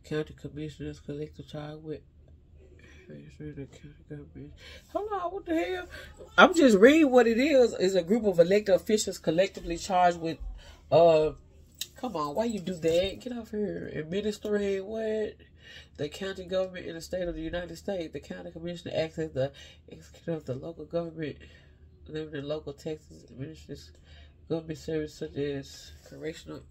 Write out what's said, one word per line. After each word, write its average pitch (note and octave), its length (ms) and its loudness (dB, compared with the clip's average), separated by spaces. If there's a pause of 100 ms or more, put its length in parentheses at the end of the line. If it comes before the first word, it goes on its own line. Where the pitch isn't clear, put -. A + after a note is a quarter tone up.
county D3+ 300 -6
commissioners, D3 640 -12
collective D3 480 -12
charge D3+ 320 -12
with, D3+ 220 -12 (3000)
hold G4+ 200 -4
on, F4+ 200 -6
what F#4+ 140 -10
the E4 80 -2
hell? F4+ 340 -4 (480)
I'm F#4 180 10
just B3+ 220 8
reading C#4 340 8
what B3 160 8
it A3+ 120 2
is. B3+ 420 6
It's F#3+ 140 2
a F3+ 80 4
group G#3+ 240 0
of F3+ 120 2
elected F#3+ 360 6
officials G#3 440 0
collectively F3 600 0
charged F3+ 420 2
with, D#3+ 180 -6 (540)
uh, D#3 380 8 (680)
come A3 200 -8
on, D3 180 -4
why A3 100 0
you G#3+ 160 -2
do F#3 140 -6
that? E3+ 460 0
Get B3 120 -10
off A#3 180 -12
here. G#3 460 -6
Administering G3+ 880 -4
what? A3 520 -4 (600)
The D3+ 120 -6
county F#3 360 -10
government F#3 420 -6
in E3+ 80 -10
the E3 60 -12
state F3+ 260 -6
of E3+ 80 -6
the D#3 60 -10
United E3 360 -8
States. E3 360 -8
The C#3+ 80 -10
county F3+ 320 -14
commissioner E3+ 420 -10
acts D#3+ 240 -4
as D#3 140 -6
the C3+ 200 -4 (360)
executive - 460 -12
of D#3 100 -10
the B2+ 100 -8
local D#3 300 -12
government, D#3+ 520 -8 (720)
living D#3 340 -10
in C#3+ 80 -10
local D3+ 240 -8
Texas, D#3+ 580 -12
administers D3 600 -14 (580)
government D#3+ 300 -6
services D#3 380 -6
such D#3 200 -10
as C#3 560 -8 (160)
correctional. D3+ 520 -14 (100)